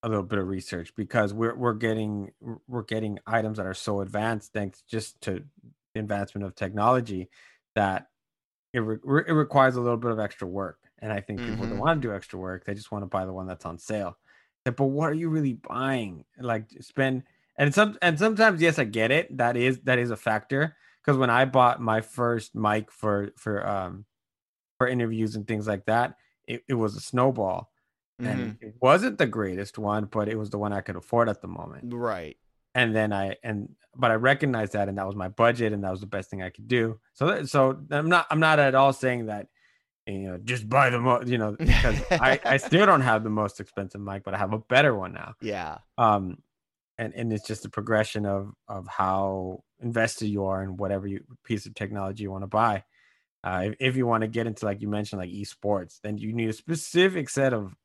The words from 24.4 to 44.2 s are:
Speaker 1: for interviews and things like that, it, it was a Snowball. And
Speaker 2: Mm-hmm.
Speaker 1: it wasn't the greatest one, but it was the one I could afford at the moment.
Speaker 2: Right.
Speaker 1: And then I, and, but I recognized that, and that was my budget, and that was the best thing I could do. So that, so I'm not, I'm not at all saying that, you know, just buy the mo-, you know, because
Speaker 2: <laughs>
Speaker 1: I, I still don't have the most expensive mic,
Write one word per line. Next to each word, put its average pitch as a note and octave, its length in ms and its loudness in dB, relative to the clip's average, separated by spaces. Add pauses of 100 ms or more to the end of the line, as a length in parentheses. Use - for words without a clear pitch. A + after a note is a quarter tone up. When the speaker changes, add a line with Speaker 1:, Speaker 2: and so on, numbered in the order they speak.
Speaker 1:
for B2+ 80 2
interviews A2+ 500 -2
and G#2 100 -6
things G#2 200 -4
like G2+ 200 -4
that, A#2 300 2 (300)
it, A#2+ 220 -8
it C#3 60 0
was A2 220 0
a G#2 40 -10
Snowball. A2+ 680 0 (480)
And B2 380 -4
Speaker 2:
Mm-hmm. A2+ 100 -18
Speaker 1:
it G#2+ 140 -16
wasn't F#3+ 360 4
the D#3 100 2
greatest G2+ 520 -4
one, G#2+ 280 0
but G#2 220 -2
it A2 80 -4
was G#2+ 140 -6
the G#2 80 -4
one G#2 140 -2
I G2 100 -4
could F#2+ 140 -8
afford A#2 320 2
at G#2 120 -4
the F2+ 80 -14
moment. F2+ 460 -12
Speaker 2:
Right. G#2 420 -6 (380)
Speaker 1:
And A#2 200 2
then G#2+ 180 2
I, G2 300 -4
and, G#2+ 280 -6 (240)
but B2+ 160 2
I A2+ 40 4
recognized B2 580 2
that, G2+ 160 0
and G2 100 -4
that G2 80 -4
was G2 80 -6
my F#2+ 140 -6
budget, A#2 440 2
and G2+ 120 -4
that F#2+ 60 -2
was F#2+ 100 -6
the G2+ 60 -12
best G2 220 -8
thing G2 140 -10
I F#2 80 -8
could G#2+ 180 -20
do. A2+ 320 2 (140)
So C#3+ 140 0
that, F3+ 200 -2
so C3 300 4 (120)
I'm D3 180 0
not, E3+ 220 4
I'm D#3 100 2
not D#3 180 6
at C#3 160 6
all C3+ 180 6
saying B2 340 -2
that, G#2 200 -8 (600)
you G2 120 -8
know, F#2+ 200 -8
just A2 300 -6
buy C3 220 6
the B2 80 0
mo-, B2 260 4
you B2 140 0
know, G#2+ 140 0
because B2+ 540 4
Speaker 2:
<laughs> - 40 -2
Speaker 1:
I, C3+ 340 4
I C3+ 120 4
still F3 300 6
don't E3+ 160 8
have A2 220 4
the A2 60 -2
most G#2+ 300 -2
expensive G2+ 400 -8
mic, G2+ 240 -8